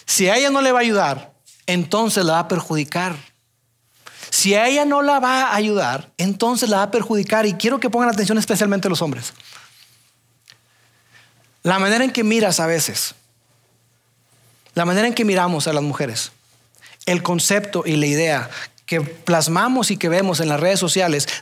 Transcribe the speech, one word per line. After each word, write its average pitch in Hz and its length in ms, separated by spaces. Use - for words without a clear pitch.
si 190 220
a 208 80
ella 277 120
no 277 120
le 269 100
va 247 80
a 240 40
ayudar, 185 500
entonces 196 580
la 160 100
va 165 40
a 170 100
perjudicar. 165 680
Si - 240
a 220 140
ella 294 160
no 285 180
la 285 160
va 262 300
a 208 80
ayudar, 196 600
entonces 226 520
la 208 80
va 294 80
a 302 80
perjudicar. 220 540
Y 196 80
quiero 226 260
que 247 100
pongan 240 200
atención 214 280
especialmente 202 500
los 160 140
hombres. 131 300
La 185 160
manera 214 240
en 262 80
que 240 100
miras 214 380
a 160 60
veces, 160 500
la 170 100
manera 190 240
en 233 60
que 233 100
miramos 180 420
a 165 60
las 147 100
mujeres, 135 480
el 175 180
concepto 180 600
y 156 120
la 147 100
idea 147 440
que 165 140
plasmamos 175 920
y 202 60
que 175 140
vemos 180 300
en 160 100
las 147 100
redes 185 180
sociales 170 480